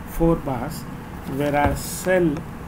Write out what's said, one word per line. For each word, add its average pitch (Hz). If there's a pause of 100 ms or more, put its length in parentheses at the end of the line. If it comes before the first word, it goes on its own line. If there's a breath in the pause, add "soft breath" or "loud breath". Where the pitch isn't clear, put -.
(120)
four 165
bars, 139 (540)
whereas 143
cell 180 (320)